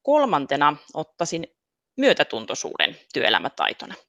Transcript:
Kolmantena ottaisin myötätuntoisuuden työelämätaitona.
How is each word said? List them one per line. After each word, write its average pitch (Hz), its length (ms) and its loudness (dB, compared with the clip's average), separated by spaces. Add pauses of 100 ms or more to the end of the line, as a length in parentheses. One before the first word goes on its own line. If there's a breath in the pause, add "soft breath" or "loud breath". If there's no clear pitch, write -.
Kolmantena 147 760 2 (160)
ottaisin 165 540 -6 (500)
myötätuntoisuuden - 1000 0 (160)
työelämätaitona. - 840 -2 (140)